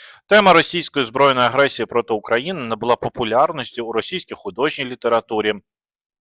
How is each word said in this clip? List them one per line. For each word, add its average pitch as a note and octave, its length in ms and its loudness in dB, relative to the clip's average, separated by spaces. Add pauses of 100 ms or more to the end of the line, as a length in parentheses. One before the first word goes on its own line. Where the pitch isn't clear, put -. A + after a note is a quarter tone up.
(280)
Тема G3+ 240 6
російської D#3 520 0
збройної B2+ 420 2
агресії B2+ 400 0
проти A#2 280 -2
України B2+ 500 -4
набула A2+ 320 0
популярності B2 840 -2
у A#2 120 -6
російській C#3 420 -6
художній C3 500 -4
літературі A2+ 680 -2 (680)